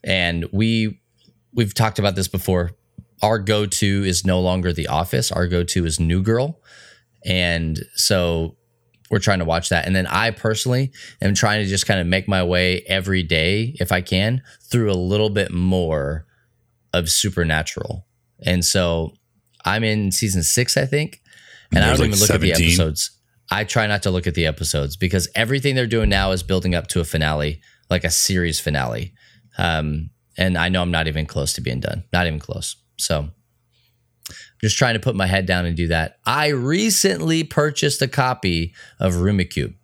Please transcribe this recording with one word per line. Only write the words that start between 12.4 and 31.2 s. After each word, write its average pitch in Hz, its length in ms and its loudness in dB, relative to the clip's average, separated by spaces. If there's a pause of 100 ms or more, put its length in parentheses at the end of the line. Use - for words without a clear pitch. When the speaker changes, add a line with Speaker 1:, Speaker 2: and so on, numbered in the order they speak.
Speaker 1:
way 90 440 2
every 95 360 0
day, 90 580 0
if 92 100 -2
I 92 120 2
can, 107 400 0 (280)
through 110 220 2
a - 20 2
little 101 360 0
bit 101 220 -2
more 80 760 0 (640)
of 85 160 0
Supernatural. 82 1000 -2 (380)
And 90 200 0
so 85 480 0 (520)
I'm 107 180 0
in 107 300 0
season 95 300 0
six, - 340 0
I 139 80 2
think. 143 380 -4 (520)
And 95 80 6
I 104 60 6
Speaker 2:
There's, 127 100 4
Speaker 1:
don't 113 120 4
Speaker 2:
like, 101 60 0
Speaker 1:
even 98 40 2
look 104 100 4
at 85 120 4
the 98 60 2
Speaker 2:
seventeen. 85 200 4
Speaker 1:
episodes. 82 420 0 (400)
I 107 140 -2
try 110 220 0
not 104 160 0
to 98 80 0
look 90 160 0
at 85 80 -2
the 82 120 2
episodes 76 500 -2
because 90 380 0
everything 131 400 0
they're 123 120 0
doing 110 240 2
now 95 220 2
is 90 100 -2
building 92 320 0
up 85 140 -2
to 90 120 0
a 82 40 0
finale, 76 560 -2 (280)
like 87 160 0
a 82 60 0
series 87 500 0
finale. 65 540 -4 (420)
Um, 80 540 -2 (260)
and 90 220 0
I 85 100 2
know 92 140 0
I'm 87 80 0
not 80 180 0
even 78 180 -2